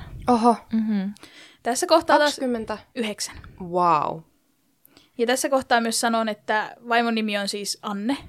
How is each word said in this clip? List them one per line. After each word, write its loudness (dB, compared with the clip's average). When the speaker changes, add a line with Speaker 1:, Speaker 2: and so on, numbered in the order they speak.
Speaker 1:
Oho. 4
Speaker 2:
Mhm. 0
Speaker 3:
Tässä -2
kohtaa 4
taas 4
Speaker 1:
Kaksikymmentä? -4
Speaker 3:
yhdeksän. -6
Speaker 1:
Wow. 2
Speaker 3:
Ja 0
tässä 0
kohtaa 2
myös -2
sanon, 0
että -4
vaimon 2
nimi -2
on -4
siis -6
Anne, -4